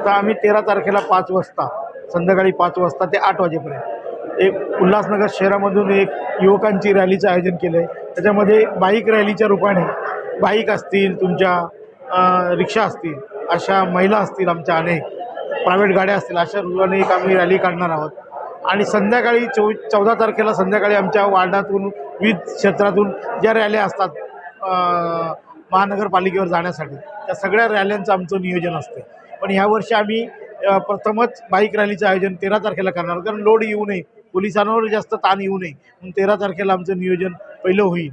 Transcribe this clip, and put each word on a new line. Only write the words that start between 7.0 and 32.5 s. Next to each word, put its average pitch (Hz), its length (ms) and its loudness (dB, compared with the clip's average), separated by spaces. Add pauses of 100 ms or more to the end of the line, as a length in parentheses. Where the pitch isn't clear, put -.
आयोजन 180 260 2
केलं 170 240 2
आहे. 170 80 2
त्याच्यामध्ये 208 800 2
बाईक 190 420 2
रॅलीच्या 214 400 2
रूपाने 190 360 2 (540)
बाईक 202 320 2
असतील, 196 500 0
तुमच्या, 180 380 2 (520)
अ, 180 440 2
रिक्षा 196 280 0
असतील, 165 320 -4 (360)
अशा 190 340 2
महिला 185 320 2
असतील, 190 320 -2
आमच्या 170 280 0
अनेक 165 260 0 (600)
प्रायव्हेट 190 320 4
गाड्या 190 180 2
असतील, 190 220 -4
अशा 175 240 -2
रूपाने 185 380 0
एक 190 120 0
आम्ही 185 260 2
रॅली 185 220 4
काढणार 175 320 -2
आहोत. 156 200 -4 (540)
आणि 202 200 0
संध्याकाळी 233 600 2
चौ-, 214 460 -2
चौदा 214 220 2
तारखेला 214 400 0
संध्याकाळी 196 400 0
आमच्या 202 320 2
वार्डातून 196 640 0 (300)
विविध 208 160 2
क्षेत्रातून 202 720 0 (320)
ज्या 220 100 4
रॅल्या 214 320 0
असतात, 185 240 -2 (540)
अ, 190 80 -6 (1000)
महानगरपालिकेवर 190 720 0
जाण्यासाठी, 170 500 -4
त्या - 380 -10
सगळ्या 208 340 2
रॅल्यांचं 202 440 0
आमचं 185 280 -2
नियोजन 175 340 -4
असते. 147 260 -10 (420)
पण 196 80 -4
ह्यावर्षी 208 440 0
आम्ही, 220 340 0 (380)
अ, 196 120 4
प्रथमच 208 720 -2
बाईक 208 260 2
रॅलीचं 208 300 0
आयोजन 190 280 2
तेरा 196 240 -2